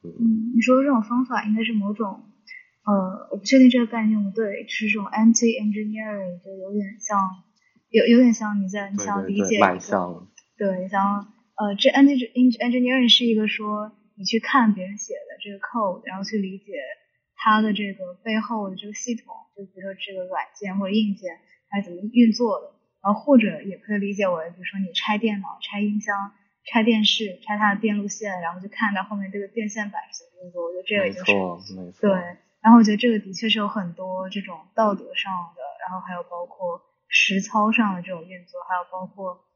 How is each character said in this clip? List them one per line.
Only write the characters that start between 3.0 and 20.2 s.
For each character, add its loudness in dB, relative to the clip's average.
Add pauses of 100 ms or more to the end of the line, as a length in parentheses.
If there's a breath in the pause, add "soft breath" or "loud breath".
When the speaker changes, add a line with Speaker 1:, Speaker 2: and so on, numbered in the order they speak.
Speaker 2:
我 -6
不 -12
确 -2
定 8
这 2
个 0
概 -4
念 2
对 -2
不 -12
对， -6
是 -6
这 -2
种 -4
anti-engineering， 0
就 -18
有 -10
点 -4
像， -2 (720)
有， 6
有 10
点 8
像 -2
你 -2
在， -6
你 -6
想 -2
理 -2
解 0
一 -
个 2
Speaker 1:
对， -2
对， 2
对， 2
蛮 4
像。 -4 (300)
Speaker 2:
对， -2
想 0
要， -2 (280)
呃， -2
这 4
anti-engineering 4
是 6
一 4
个 2
说 -6 (220)
你 -14
去 0
看 4
别 -4
人 -12
写 -12
的 -14
这 -14
个 -16
code， -4
然 -12
后 -8
去 -6
理 -4
解 -16 (600)
它 2
的 0
这 -4
个 -12
背 -2
后 -6
的 -10
这 -14
个 -14
系 -8
统， -16 (220)
就 -16
比 -20
如 -18
说 -10
这 -12
个 -8